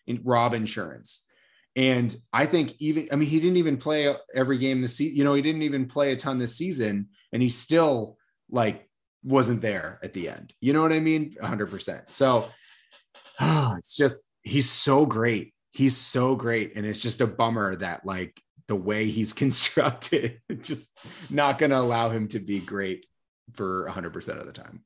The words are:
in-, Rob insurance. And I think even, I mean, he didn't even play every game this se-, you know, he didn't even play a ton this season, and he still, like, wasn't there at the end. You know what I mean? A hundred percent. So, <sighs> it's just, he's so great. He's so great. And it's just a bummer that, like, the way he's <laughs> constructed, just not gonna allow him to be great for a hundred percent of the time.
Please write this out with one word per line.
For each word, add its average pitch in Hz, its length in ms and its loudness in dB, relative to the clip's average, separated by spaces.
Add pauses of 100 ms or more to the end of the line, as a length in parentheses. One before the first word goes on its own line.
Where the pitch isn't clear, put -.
in-, 120 160 -4
Rob 120 320 4
insurance. 95 720 -6 (480)
And 123 400 2 (180)
I 135 140 4
think 156 340 0
even, 151 320 0
I 139 40 0
mean, 151 120 2
he 156 120 2
didn't 180 180 2
even 156 180 2
play 147 380 2 (200)
every 131 240 2
game 131 240 0
this 123 160 -2
se-, 139 60 0 (100)
you 139 100 4
know, 143 100 4
he 143 80 4
didn't 156 200 0
even 139 240 0
play 139 260 0
a 127 40 -2
ton 131 220 -4
this 120 180 -2
season, 113 520 -2 (240)
and 117 100 0
he 127 80 4
still, 151 680 2 (340)
like, 113 380 0 (340)
wasn't 123 400 2
there 101 400 -4
at 95 120 -10
the 87 160 -6
end. - 300 -16
You 131 120 2
know 156 100 4
what 160 100 4
I 156 80 2
mean? 156 400 0
A 107 60 -6
hundred 101 240 -4
percent. 92 400 -10
So, 127 380 2 (520)
<sighs> - 400 -20
it's 135 560 2
just, 139 260 2 (200)
he's 127 280 0
so 143 360 4
great. 110 480 -2 (180)
He's 135 240 2
so 131 380 2
great. 113 400 -2
And 104 120 -6
it's 104 160 -4
just 120 180 -2
a 123 60 4
bummer 110 500 0
that, 87 280 -8
like, 92 360 -8 (260)
the 104 100 -2
way 104 340 -2
he's 107 220 -2
<laughs> - 20 -10
constructed, - 1040 0 (220)
just - 280 -10 (400)
not 143 280 2
gonna 139 220 4
allow 117 300 2
him 110 180 -2
to 113 100 -6
be 101 220 -4
great 95 460 -6 (460)
for 92 340 -4
a 90 60 -8
hundred 85 200 -8
percent 78 280 -10
of 71 60 -14
the - 60 -16
time. - 340 -20